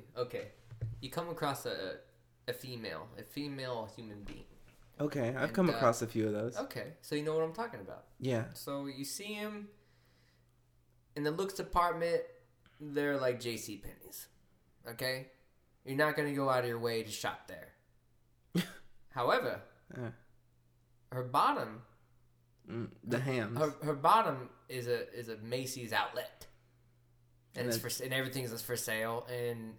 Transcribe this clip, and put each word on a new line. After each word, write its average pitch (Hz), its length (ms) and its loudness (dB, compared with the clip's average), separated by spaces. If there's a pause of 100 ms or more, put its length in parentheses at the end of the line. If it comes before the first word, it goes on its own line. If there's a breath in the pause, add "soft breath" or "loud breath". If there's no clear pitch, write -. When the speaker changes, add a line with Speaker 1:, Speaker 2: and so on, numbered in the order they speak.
(180)
Speaker 1:
Okay. 120 300 -2 (540)
You 131 100 -6
come 170 180 -2
across 147 360 -2
a, 92 320 -2 (500)
a 120 60 0
female, 110 540 -6 (100)
a 107 60 -10
female 131 720 -4
human 104 280 -10
being. - 200 -10 (560)
Speaker 2:
Okay, 143 300 2
I've 127 160 0
Speaker 1:
And, 160 80 -2
Speaker 2:
come 180 160 8
Speaker 1:
uh, 139 40 6
Speaker 2:
across 117 280 6
a 117 60 2
few 110 200 2
of 107 60 2
those. 110 240 0
Speaker 1:
Okay, 165 440 -4
so - 140 -4
you 151 80 0
know 156 100 0
what 160 100 4
I'm 160 100 0
talking 226 260 -6
about. - 240 -12 (160)
Speaker 2:
Yeah. 123 240 2 (100)
Speaker 1:
So 139 320 -6
you 135 200 -6
see 208 280 -6
him 208 340 -6 (1500 soft breath)
in 147 80 -2
the 151 80 4
looks 190 240 0
department, 170 680 4 (580)
they're 143 380 2
like 127 220 4
J 117 180 -2
C 104 200 -6
Penney's. - 500 -14 (600)
Okay? 131 400 -2 (580)
You're 135 120 -2
not 151 180 6
gonna 147 180 2
go 139 160 4
out 127 100 6
of 120 80 2
your 117 120 0
way 117 240 2
to 104 80 -8
shop - 360 -4
there. 87 220 -14 (840)
Speaker 2:
<laughs> - 560 -4
Speaker 1:
However, 127 520 4 (340)
Speaker 2:
Uh. 120 140 -4 (1000)
Speaker 1:
her 127 120 -2
bottom 131 580 4 (880)
Speaker 2:
Mm, 117 180 -4 (160)
the 120 160 0
hams. 120 400 0
Speaker 1:
her, 151 140 2 (100)
her 151 100 2
bottom 147 560 6 (200)
is 127 180 -4
a, 117 260 2
is 113 140 -6
a 110 100 -6
Macy's 123 540 -4
outlet. - 560 0 (1080)
And 127 80 -2
Speaker 2:
And 123 40 0
Speaker 1:
it's 117 100 2
Speaker 2:
that 113 40 -2
Speaker 1:
for 120 60 -4
s-, - 120 -2
and 131 140 -2
everything's 127 480 0
for 120 160 -2
sale, 113 520 0
and, 117 500 -2